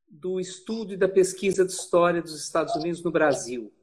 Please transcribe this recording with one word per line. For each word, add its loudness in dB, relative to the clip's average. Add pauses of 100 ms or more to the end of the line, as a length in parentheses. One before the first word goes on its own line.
do -6
estudo -8
e -8
da 4
pesquisa 2
de -2
história 2
dos -12
Estados -2
Unidos -4
no -2
Brasil. 0 (100)